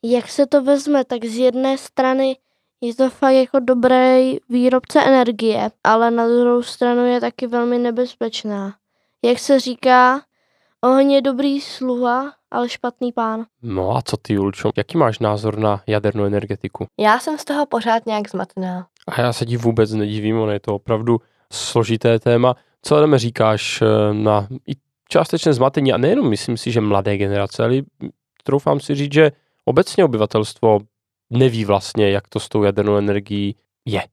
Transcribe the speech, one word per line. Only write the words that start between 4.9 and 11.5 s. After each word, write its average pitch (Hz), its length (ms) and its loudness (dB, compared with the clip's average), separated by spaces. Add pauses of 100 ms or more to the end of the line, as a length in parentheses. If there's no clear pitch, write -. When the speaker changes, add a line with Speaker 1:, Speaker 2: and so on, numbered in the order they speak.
Speaker 1:
energie, 226 680 2 (140)
ale 226 260 4
na 233 180 0
druhou 240 340 2
stranu 240 440 0
je 247 140 0
taky 240 260 -6
velmi 240 320 -2
nebezpečná. 226 960 -6 (500)
Jak 233 140 2
se 269 220 2
říká, 254 600 2 (640)
oheň 269 260 4
je 277 120 4
dobrý 277 380 -2